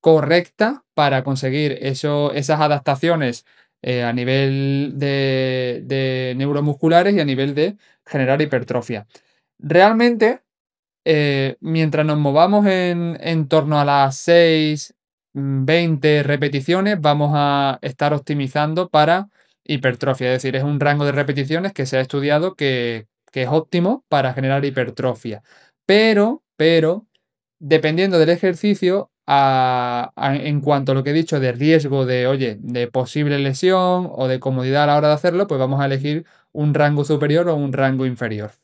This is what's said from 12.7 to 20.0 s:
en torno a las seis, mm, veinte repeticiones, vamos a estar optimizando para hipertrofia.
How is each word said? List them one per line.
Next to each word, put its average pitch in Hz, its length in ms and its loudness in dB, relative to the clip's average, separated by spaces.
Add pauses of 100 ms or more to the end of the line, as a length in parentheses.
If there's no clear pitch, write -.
en 160 260 -2
torno 151 320 2
a 143 60 2
las 139 320 2
seis, 160 800 2 (400)
mm, 135 320 -2
veinte 151 560 2
repeticiones, 147 760 0
vamos 147 360 2
a 143 480 0
estar 147 320 -2
optimizando 147 760 -4
para 165 400 2 (420)
hipertrofia. 131 640 -2